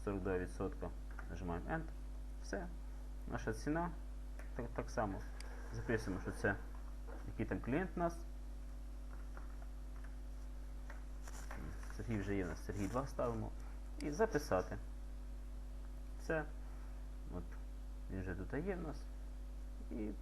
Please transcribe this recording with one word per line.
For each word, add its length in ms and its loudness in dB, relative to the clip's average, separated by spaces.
сорок 180 2
два 160 6
відсотка. 500 0
Нажимаємо 400 0
Enter. 220 0
Все. 240 0
Наша 200 2
ціна. 380 4
Так, 180 0
так 160 -2
само. 280 2
Записуємо, 500 4
що 100 0
це, 240 6
який 180 2
там 140 4
клієнт 360 4
у 40 2
нас. 180 4
Сергій 220 2
вже 160 4
є 100 6
у 40 2
нас, 180 -2
Сергій 200 2
два 200 4
ставимо. 440 2
І 100 2
записати. 680 6
Все. 240 4
От. 80 0
Він 100 0
вже 140 2
тут 320 0
є 100 2
в 40 -2
нас. 160 -2
І 200 0